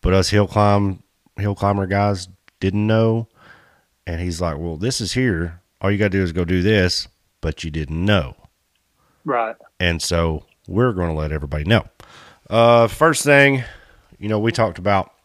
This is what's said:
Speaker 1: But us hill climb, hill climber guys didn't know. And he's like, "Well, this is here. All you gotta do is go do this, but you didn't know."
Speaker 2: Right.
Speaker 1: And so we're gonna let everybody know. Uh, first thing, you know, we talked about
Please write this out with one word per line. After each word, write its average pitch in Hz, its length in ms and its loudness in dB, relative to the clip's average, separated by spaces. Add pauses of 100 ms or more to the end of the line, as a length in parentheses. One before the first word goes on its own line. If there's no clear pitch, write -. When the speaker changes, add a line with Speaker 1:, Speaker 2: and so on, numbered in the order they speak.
Speaker 1:
But 92 120 2
us 95 160 2
hill 104 180 2
climb, 101 540 2 (360)
hill 101 180 -2
climber 98 320 0
guys 98 400 0 (320)
didn't 101 280 0
know. 113 420 0 (760)
And 85 140 -8
he's 87 220 -6
like, 82 160 -4
"Well, 82 180 -6
this 107 240 -4
is 101 140 -6
here. 87 480 -2 (180)
All 98 120 -2
you 101 80 -2
gotta 104 100 2
do 95 140 0
is 87 80 -2
go 87 120 -2
do 90 200 0
this, 98 440 2 (340)
but 80 220 -6
you 82 60 -8
didn't 78 340 -6
know." 95 320 0 (880)
Speaker 2:
Right. 117 300 -2 (240)
Speaker 1:
And 85 220 -2
so 82 440 -2 (220)
we're 110 260 0
gonna 87 200 -4
let 76 180 -4
everybody 76 340 -6
know. 110 200 2 (640)
Uh, 117 380 4
first 156 360 0
thing, 139 400 4 (540)
you 101 120 -8
know, 107 100 0
we 113 120 0
talked 110 280 -2
about 95 340 -2 (100)